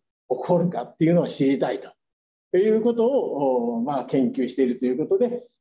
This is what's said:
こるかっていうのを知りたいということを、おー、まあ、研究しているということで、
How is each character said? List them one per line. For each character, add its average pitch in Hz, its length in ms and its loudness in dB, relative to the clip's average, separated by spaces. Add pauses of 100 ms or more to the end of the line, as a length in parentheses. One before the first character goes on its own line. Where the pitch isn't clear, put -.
(280)
こ 175 300 0
る 170 120 2
か 120 140 -6
っ - 140 -16
て 160 80 2
い 165 60 4
う - 20 4
の 170 80 4
を 127 60 -2
知 - 180 -2
り 135 140 2
た 131 120 -2
い 101 80 -6
と - 800 -10
い 214 120 4
う 220 120 2
こ 233 140 0
と 226 100 0
を、 135 720 0
お 117 40 -4
ー、 - 20 -2
ま 139 180 0
あ、 - 40 -8
研 127 260 0
究 123 160 -2
し - 80 -10
て 135 80 2
い 123 40 4
る 120 120 -2
と 127 60 -4
い 123 80 0
う 127 40 -2
こ 151 80 -2
と 190 140 0
で、 240 240 -2 (180)